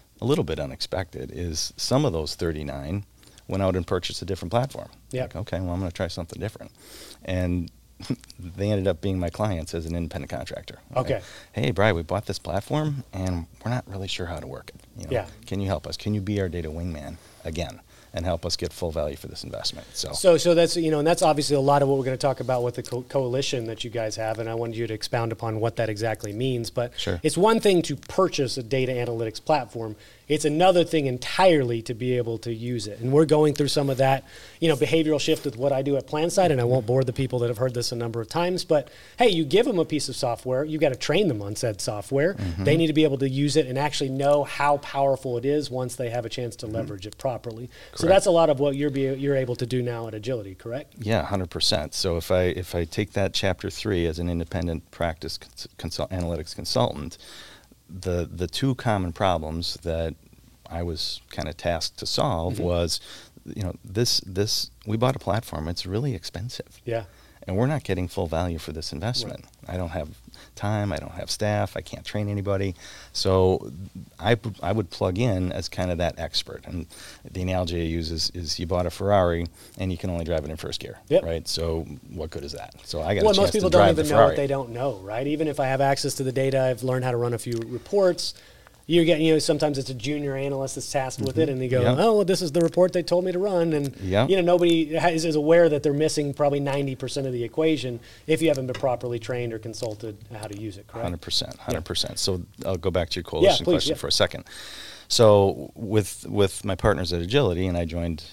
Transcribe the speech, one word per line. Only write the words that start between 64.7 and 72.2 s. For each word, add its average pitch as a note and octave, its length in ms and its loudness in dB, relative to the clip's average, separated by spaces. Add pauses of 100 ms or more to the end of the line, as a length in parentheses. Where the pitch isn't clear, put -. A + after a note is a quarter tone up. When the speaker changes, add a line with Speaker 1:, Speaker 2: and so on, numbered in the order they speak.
Speaker 1:
we G#2+ 120 -2
bought B2 180 2
a - 20 -8
platform, F2 500 -4
it's F2 180 -6
really A2+ 280 -2
expensive. - 720 -10
Speaker 2:
Yeah. A2+ 200 -4 (420)
Speaker 1:
And F#2 100 -2
we're A#2 100 4
not C#3+ 160 -2
getting F2+ 260 -2
full F#2 180 -2
value E2 320 -2
for D#2 140 -10
this D#2 200 -8
investment. A2 540 -6 (200)
Speaker 2:
Right. - 80 -8
Speaker 1:
I - 40 -4
don't F2 100 -4
have D#2+ 200 -6 (460)
time, G2+ 380 -2
I D2 60 -2
don't C#2+ 140 -10
have - 180 -10
staff, G#2 480 0
I - 20 -2
can't - 240 -14
train G#2 240 -4